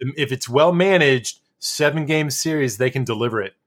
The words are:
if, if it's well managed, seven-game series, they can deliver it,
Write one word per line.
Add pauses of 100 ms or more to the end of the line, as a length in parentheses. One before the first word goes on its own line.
if,
if
it's
well
managed, (200)
seven-game
series,
they
can
deliver
it, (140)